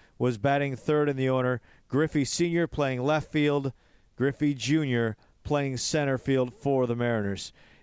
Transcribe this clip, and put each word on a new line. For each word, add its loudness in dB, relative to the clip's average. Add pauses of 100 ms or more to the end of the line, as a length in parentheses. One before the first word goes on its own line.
(180)
was 0
batting 0
third 0
in -2
the 0
order. 0 (280)
Griffey 0
Senior 0
playing -2
left 0
field. 0 (440)
Griffey 0
Junior 0 (280)
playing -2
center 0
field 0
for 0
the -2
Mariners. -2 (300)